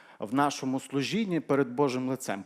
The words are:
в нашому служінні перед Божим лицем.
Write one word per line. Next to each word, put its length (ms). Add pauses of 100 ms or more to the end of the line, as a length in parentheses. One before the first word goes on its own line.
(200)
в 140
нашому 460
служінні 600
перед 280
Божим 400
лицем. 380